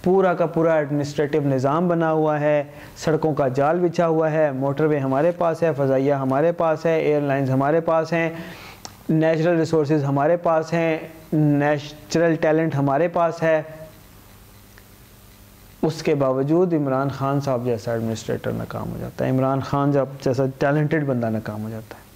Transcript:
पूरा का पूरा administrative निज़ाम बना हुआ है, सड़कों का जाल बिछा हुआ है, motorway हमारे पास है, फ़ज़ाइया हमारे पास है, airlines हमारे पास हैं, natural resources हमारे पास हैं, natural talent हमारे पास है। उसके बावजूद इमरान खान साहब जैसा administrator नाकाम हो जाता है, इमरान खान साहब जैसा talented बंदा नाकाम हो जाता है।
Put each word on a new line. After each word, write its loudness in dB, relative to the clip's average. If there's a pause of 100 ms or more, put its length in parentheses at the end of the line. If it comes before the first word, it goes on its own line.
पूरा 4
का 0
पूरा 2
administrative -2
निज़ाम 2
बना 2
हुआ 2
है, 0 (240)
सड़कों 0
का 0
जाल 2
बिछा 2
हुआ 2
है, 2
motorway 0
हमारे 2
पास 0
है, 2
फ़ज़ाइया 2
हमारे 0
पास -2
है, 2
airlines 0
हमारे 2
पास 0
हैं, -2 (640)
natural 2
resources 2
हमारे 2
पास 0
हैं, -2 (220)
natural 0
talent 0
हमारे 2
पास 0
है। 2 (2250)
उसके 0
बावजूद 2
इमरान 0
खान -2
साहब -2
जैसा -2
administrator -4
नाकाम -8
हो -10
जाता -6
है, 0
इमरान 0
खान 0
साहब 0
जैसा 0 (120)
talented 0
बंदा -2
नाकाम -6
हो -8
जाता -14
है। -20 (100)